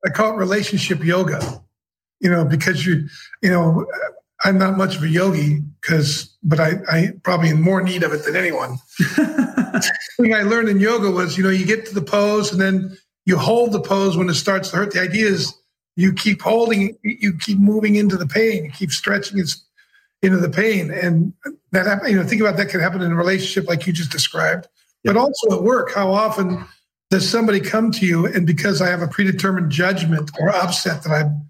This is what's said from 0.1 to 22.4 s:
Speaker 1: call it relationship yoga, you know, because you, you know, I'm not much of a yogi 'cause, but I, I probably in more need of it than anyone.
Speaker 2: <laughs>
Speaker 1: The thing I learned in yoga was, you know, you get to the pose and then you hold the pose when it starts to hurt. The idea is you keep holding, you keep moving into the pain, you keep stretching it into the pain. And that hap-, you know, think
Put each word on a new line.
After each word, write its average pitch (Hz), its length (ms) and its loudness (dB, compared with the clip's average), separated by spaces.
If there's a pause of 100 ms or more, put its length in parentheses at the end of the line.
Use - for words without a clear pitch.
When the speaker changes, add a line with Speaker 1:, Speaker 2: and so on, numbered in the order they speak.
Speaker 1:
call 220 240 0
it - 20 -6
relationship 190 680 -2
yoga, 175 560 -2 (600)
you 185 100 2
know, 170 140 2
because 147 420 0
you, 151 220 0 (340)
you 196 80 4
know, 170 340 2 (600)
I'm 196 140 4
not 190 180 2
much 190 200 -2
of 151 60 -4
a 160 60 -2
yogi 160 540 0 (200)
'cause, - 600 -2
but 156 180 2
I, 156 140 2 (140)
I 170 200 2 (160)
probably 165 240 2
in 156 120 2
more 185 220 2
need 180 220 -2
of 151 80 -2
it 147 120 -6
than 151 120 -2
anyone. 131 420 -4 (200)
Speaker 2:
<laughs> 156 180 0 (1000)
Speaker 1:
The 247 40 4
thing 220 120 4
I 214 100 2
learned 226 260 2
in 196 100 4
yoga 208 300 2
was, 180 260 -2
you 190 80 0
know, 190 60 4
you 190 160 2
get 220 200 0
to - 80 -14
the 196 60 -2
pose 208 500 0
and 175 100 -2
then 190 360 0 (300)
you 185 100 4
hold 220 360 2
the 202 80 0
pose 196 360 0
when 180 140 0
it 165 40 0
starts 190 360 -2
to - 60 -4
hurt. 202 160 -2
The 180 100 -2
idea 196 240 0
is 170 280 0 (420)
you 185 160 4
keep 202 300 0
holding, 220 600 2
you 208 360 -2
keep 202 200 -2
moving 208 380 4
into 208 200 2
the 175 100 -2
pain, 208 380 0
you 147 60 -12
keep 156 200 -6
stretching 202 480 -4
it 165 120 -2 (720)
into 190 160 4
the 170 100 2
pain. 202 420 0
And 175 420 0 (400)
that 185 140 2
hap-, 202 220 -2
you 208 80 4
know, 190 80 2
think 208 160 0